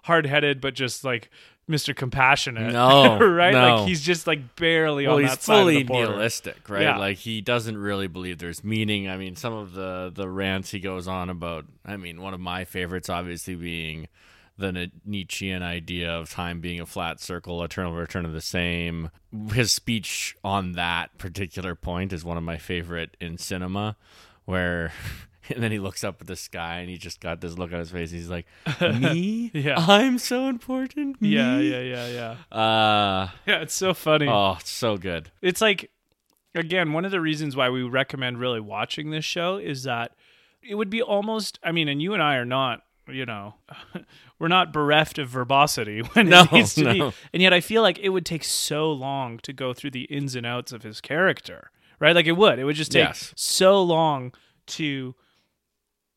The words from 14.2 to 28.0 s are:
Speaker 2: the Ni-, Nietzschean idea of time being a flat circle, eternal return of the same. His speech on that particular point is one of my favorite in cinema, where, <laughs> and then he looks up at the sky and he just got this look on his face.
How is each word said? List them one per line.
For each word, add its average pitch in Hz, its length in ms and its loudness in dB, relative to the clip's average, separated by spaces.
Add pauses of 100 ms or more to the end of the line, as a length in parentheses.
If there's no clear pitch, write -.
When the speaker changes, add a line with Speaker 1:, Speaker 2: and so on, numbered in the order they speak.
Speaker 2:
the 98 140 -4
Ni-, 90 200 -8 (140)
Nietzschean 95 580 -6
idea 87 480 -6
of 82 180 -8
time 87 320 -8
being 87 180 -8
a 85 60 -10
flat 85 340 -8
circle, 87 440 -8
eternal 87 300 -6
return 85 320 -6
of 80 80 -6
the 80 80 -8
same. 85 680 -4 (440)
His 113 180 2
speech - 720 -6
on 98 300 -2
that 85 440 -4
particular 92 580 -8
point 92 380 -4
is 82 100 -8
one 85 140 -6
of 82 60 -6
my 82 140 -6
favorite 85 640 -8
in 85 180 -10
cinema, 98 580 -6 (500)
where, 87 460 -2 (300)
<laughs> - 280 -18
and 117 140 -6
then 110 80 -2
he 107 80 -4
looks 95 240 -8
up 98 180 -8
at 82 60 -18
the 92 80 -10
sky 85 440 -10
and 90 120 -10
he 90 60 -12
just 85 240 -14
got 85 200 -8
this 87 160 -8
look 87 160 -6
on 87 60 -6
his 82 100 -8
face. 85 220 -8